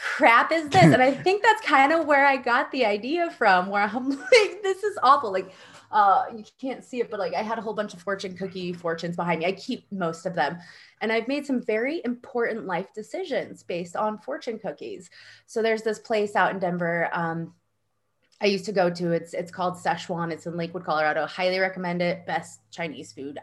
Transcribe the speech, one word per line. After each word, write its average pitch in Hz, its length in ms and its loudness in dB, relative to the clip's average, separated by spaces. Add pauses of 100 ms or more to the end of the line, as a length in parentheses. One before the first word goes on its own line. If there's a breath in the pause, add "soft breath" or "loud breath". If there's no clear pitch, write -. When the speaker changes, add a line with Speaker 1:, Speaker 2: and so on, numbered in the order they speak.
Speaker 1:
crap 262 500 4
is 320 200 0
this?" 381 140 8
And 254 180 8
I 262 120 6
Speaker 2:
<laughs> 262 100 -10
Speaker 1:
think 392 180 2
that's 427 180 4
kind 285 320 4
of 330 140 2
where 277 200 6
I 277 120 4
got 240 340 0
the 254 140 2
idea 262 440 -2
from, 190 380 4
where 202 140 0
I'm 240 280 -2
<laughs> 740 220 -2
like, 392 300 4
"This 381 200 -2
is 415 200 -4
awful." 254 300 4
Like, 185 200 -6 (400 loud breath)
uh, 202 320 6 (100)
you 214 100 -14 (160)
can't 254 220 -8
see 247 180 -8
it, 220 100 -4
but, 208 100 -6
like, 175 140 -4
I 190 80 -2
had 214 160 -4
a 214 40 -8
whole 208 120 -6
bunch 208 200 -6
of 175 60 -18
fortune 196 360 -6
cookie 185 360 -8
fortunes 170 440 -6
behind 170 240 -2
me. 160 60 -2
I 190 60 0
keep - 400 -10
most 170 340 -4
of 175 80 -6
them. 165 240 -2 (440 loud breath)
And 220 100 -2
I've 226 160 -2
made 285 180 -4
some 262 160 -2
very 240 420 -2
important 233 640 -4
life 185 280 -6
decisions 247 680 -8
based 175 340 -8
on 214 220 -2
fortune 254 400 -8
cookies. - 520 -10 (360 loud breath)
So 226 160 -4
there's 220 200 0
this 214 160 -4
place 208 360 -2
out 185 180 2
in 190 60 -6
Denver, 175 540 -2
um, 165 420 -4 (840)
I 208 80 0
used 196 200 0
to 214 60 -6
go 175 180 2
to, 175 220 -2
it's, 170 200 -4
it's 175 180 -8
called 175 260 -4
Szechuan. 170 540 -4
It's 156 140 -10
in 170 140 -8
Lakewood, 170 260 -6
Colorado. 151 400 0
Highly 185 340 -2
recommend 185 440 -2
it. 175 240 -2
Best 170 340 -6 (100)
Chinese 151 400 -10
food 139 320 -12